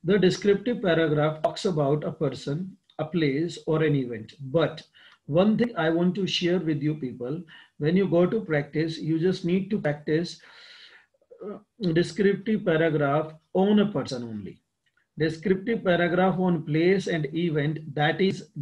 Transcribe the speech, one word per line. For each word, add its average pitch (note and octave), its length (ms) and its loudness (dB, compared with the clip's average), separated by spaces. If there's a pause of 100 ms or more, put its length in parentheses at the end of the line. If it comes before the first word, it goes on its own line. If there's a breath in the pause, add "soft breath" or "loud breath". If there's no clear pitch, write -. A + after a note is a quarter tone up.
the F#3+ 160 2
descriptive G3+ 640 2
paragraph D#3 580 2
talks - 240 -2
about D3+ 380 0
a C#3+ 80 -4
person, C#3+ 680 -6 (220)
a - 60 -4
place, D#3+ 600 -2
or D#3 160 0
an D3+ 140 2
event. A#2+ 440 -6
But C#3+ 440 -2 (420 soft breath)
one F#3+ 320 2
thing A#3 180 -2
I D#3+ 140 0
want F3 280 2
to F#3+ 100 -2
share F3 320 0
with D#3 240 -2
you D3+ 100 0
people, C3+ 480 -8 (380 loud breath)
when D#3+ 180 2
you G3 100 2
go E3+ 200 4
to A3 120 -2
practice, D#3 600 -2
you D#3+ 180 0
just F3+ 260 0
need F#3 280 -2
to G#3+ 80 0
practice, D#3 600 -2 (1040 loud breath)
uh, G3 140 -12 (360)
descriptive G3 720 0
paragraph D#3 680 2 (220)
on G3+ 240 4
a G3+ 120 2
person B2+ 300 -6
only. G#2 400 -10 (560)
Descriptive F#3 640 -2
paragraph F3+ 560 2
on F3 240 0
place F3 440 2
and E3 180 -2 (100)
event, D#3 440 0 (160)
that D#3 260 0
is - 280 0 (120)